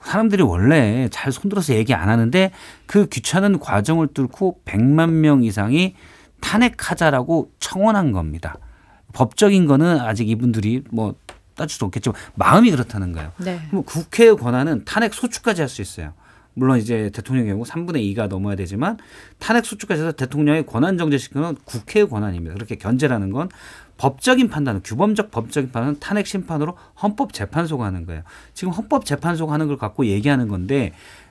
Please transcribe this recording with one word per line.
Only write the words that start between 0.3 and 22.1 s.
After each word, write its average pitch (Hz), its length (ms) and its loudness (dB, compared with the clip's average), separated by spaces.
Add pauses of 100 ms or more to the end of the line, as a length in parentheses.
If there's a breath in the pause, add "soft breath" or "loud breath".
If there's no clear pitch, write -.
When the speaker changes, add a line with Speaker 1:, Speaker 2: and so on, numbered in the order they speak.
Speaker 1:
원래 117 680 4
잘 - 200 -6
손들어서 185 420 -2
얘기 110 220 2
안 90 140 0
하는데 120 420 4 (340 loud breath)
그 202 240 4
귀찮은 190 480 0
과정을 143 560 0
뚫고 175 500 -2
백만 156 580 2
명 147 220 6
이상이 113 520 0 (460 soft breath)
탄핵하자라고 165 1160 0
청원한 196 520 2
겁니다. 80 460 -6 (560 soft breath)
법적인 190 520 4
거는 151 340 4
아직 110 300 -2
이분들이 113 640 0
뭐 110 240 -4 (400)
따질 151 200 -8
수 - 100 -4
없겠지만 104 300 -4 (200 loud breath)
마음이 185 340 6
그렇다는 107 440 -2
거예요. 78 240 -10
Speaker 2:
네. 180 220 -8 (100)
Speaker 1:
그럼 180 140 -4
국회의 214 540 4
권한은 127 480 -2
탄핵 220 280 -2
소추까지 226 480 -4
할 135 80 -4
수 - 120 -12
있어요. 82 320 -12 (400 soft breath)
물론 131 240 2
이제 110 360 -2
대통령의 120 400 -4
경우 110 120 -6
삼분의 165 460 -6
이가 104 160 -4
넘어야 95 280 -4
되지만 101 420 -4 (420 loud breath)
탄핵 226 260 0
소추까지 190 360 -6
해서 165 100 -2
대통령의 147 560 0
권한 170 320 0
정지시키는 151 560 -2 (100)
국회의 208 420 0
권한입니다. 92 460 -4